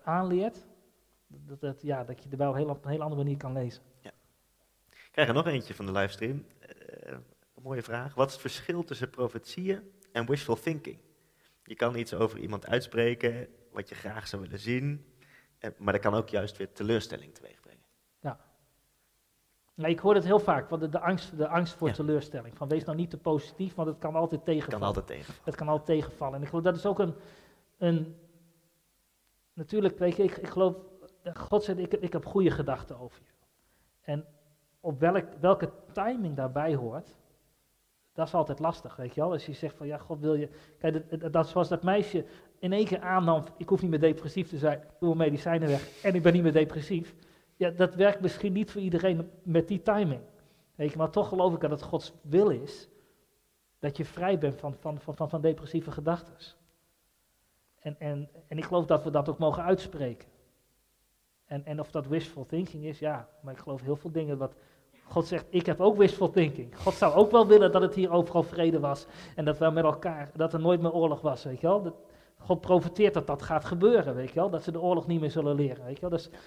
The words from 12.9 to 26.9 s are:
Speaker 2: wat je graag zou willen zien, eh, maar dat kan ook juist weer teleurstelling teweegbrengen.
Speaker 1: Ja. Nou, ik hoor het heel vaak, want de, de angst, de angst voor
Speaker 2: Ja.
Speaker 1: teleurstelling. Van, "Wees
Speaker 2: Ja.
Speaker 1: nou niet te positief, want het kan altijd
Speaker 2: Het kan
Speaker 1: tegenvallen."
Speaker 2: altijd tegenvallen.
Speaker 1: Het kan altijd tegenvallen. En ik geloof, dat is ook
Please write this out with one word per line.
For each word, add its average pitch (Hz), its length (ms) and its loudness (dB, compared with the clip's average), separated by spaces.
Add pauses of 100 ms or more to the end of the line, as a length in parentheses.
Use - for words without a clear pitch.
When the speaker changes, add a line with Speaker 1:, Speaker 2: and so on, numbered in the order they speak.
Speaker 2:
wat 104 160 -12
je - 60 -16
graag 107 340 -12
zou 98 140 -10
willen 101 160 -12
zien, 131 460 -4 (540)
eh, 110 200 -10
maar 101 140 -2
dat 101 100 0
kan 104 120 0
ook 107 140 -2
juist 98 280 -4
weer - 160 -10
teleurstelling 104 640 -4
teweegbrengen. - 480 -20 (380)
Speaker 1:
Ja. 139 200 -10 (1300)
Nou, 160 160 -2
ik 165 80 0
hoor 202 160 4
het 185 100 4
heel 202 140 6
vaak, 170 300 0
want 160 140 -4
de, 160 60 -2
de 160 120 -2
angst, 175 360 -4
de 151 120 0
angst 170 260 -2
voor 160 140 0
Speaker 2:
Ja. 120 60 0
Speaker 1:
teleurstelling. 143 640 -4
Van, 143 120 -8
"Wees 156 120 0
Speaker 2:
Ja. 160 60 -10
Speaker 1:
nou 156 120 -4
niet 170 120 -4
te 151 80 -12
positief, 170 560 -4
want 160 140 -2
het 151 100 -6
kan 156 160 -6
altijd 165 160 0 (100)
Speaker 2:
Het - 40 -16
kan 165 100 2
Speaker 1:
tegenvallen." 104 320 -2
Speaker 2:
altijd 101 200 -2
tegenvallen. - 380 -14
Speaker 1:
Het 156 100 -6
kan 151 140 -8
altijd 151 180 0
tegenvallen. 147 480 -2
En 139 80 -8
ik 143 60 -8
geloof, 165 160 -2
dat 180 120 2
is 196 100 -4
ook 202 120 0